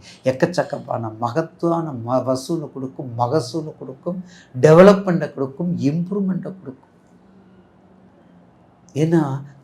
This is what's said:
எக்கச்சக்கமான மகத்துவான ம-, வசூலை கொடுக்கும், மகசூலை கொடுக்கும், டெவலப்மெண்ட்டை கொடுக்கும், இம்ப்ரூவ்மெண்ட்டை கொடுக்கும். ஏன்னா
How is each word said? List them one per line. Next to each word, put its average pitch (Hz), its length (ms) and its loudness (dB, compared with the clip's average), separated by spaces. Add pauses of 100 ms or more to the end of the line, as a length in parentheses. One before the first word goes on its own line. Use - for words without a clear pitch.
(300)
எக்கச்சக்கமான 131 800 -2 (120)
மகத்துவான 165 640 -4 (180)
ம-, 123 220 0
வசூலை 147 480 -4
கொடுக்கும், 131 340 -10 (100)
மகசூலை 151 640 -2
கொடுக்கும், 156 380 -10 (360)
டெவலப்மெண்ட்டை 165 800 6
கொடுக்கும், 135 380 -4 (180)
இம்ப்ரூவ்மெண்ட்டை 185 600 -4
கொடுக்கும். - 400 -18 (2000)
ஏன்னா 160 280 4 (420)